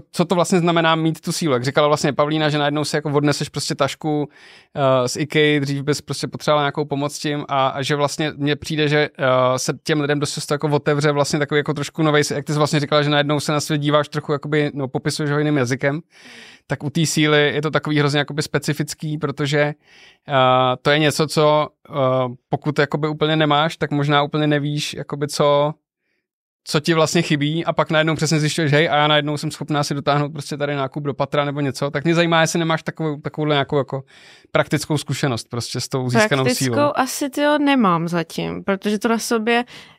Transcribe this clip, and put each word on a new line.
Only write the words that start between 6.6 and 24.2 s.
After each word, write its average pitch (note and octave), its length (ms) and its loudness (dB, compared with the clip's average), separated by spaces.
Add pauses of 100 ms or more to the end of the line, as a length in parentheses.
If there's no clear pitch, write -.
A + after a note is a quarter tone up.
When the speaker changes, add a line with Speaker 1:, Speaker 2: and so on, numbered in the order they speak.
Speaker 1:
nějakou C#3+ 220 -2
pomoc C#3+ 300 -4
s - 40 -12
tím D3 280 -4
a, C3+ 200 0
a C3+ 140 -4
že C3+ 140 -2
vlastně D3 420 0
mně C#3+ 180 0
přijde, D3+ 320 -2
že, D3 220 2 (100)
eh, B2+ 400 2
se D3+ 140 -2 (100)
těm D#3 180 0
lidem D3 180 0
dost C#3+ 140 -2
často - 200 -6
jako D3 140 -2
otevře D3 440 2
vlastně C#3+ 280 0
takový D3 200 0
jako D3 140 -2
trošku C#3+ 300 -4
novej D3+ 200 4
svět. C#3 140 -4
Jak C#3+ 80 -6
ty - 80 -6
jsi D3 40 0
vlastně D3+ 220 2
říkala, D3 240 2
že D3 60 0
najednou D3 300 2
se D3+ 120 -2
na D3+ 80 0
svět D#3 180 -2
díváš D3 320 2
trochu D3+ 220 -6
jakoby, D3 420 -2
no, C#3 140 -4
popisuješ D3 440 -4
ho D3 80 0
jiným D3+ 180 2
jazykem, C#3 440 0 (640)
tak - 160 -6
u D3 60 -6
té D#3+ 160 2
síly D3 480 4
je D3 80 0
to D3+ 100 -4
takový D3+ 280 0
hrozně D3 200 2
jakoby D3 220 -4
specifický, D3+ 760 -4
protože, D3 420 -2
eh, D3 140 2 (1080)
to - 100 0
je D3 80 4
něco, D#3 280 2
co, D3+ 400 2 (220)
eh, - 40 -14 (560)
pokud D#3 300 -2
jakoby D3 280 0
úplně D#3 280 0
nemáš, D#3 420 2
tak D3+ 140 -4
možná C#3+ 320 2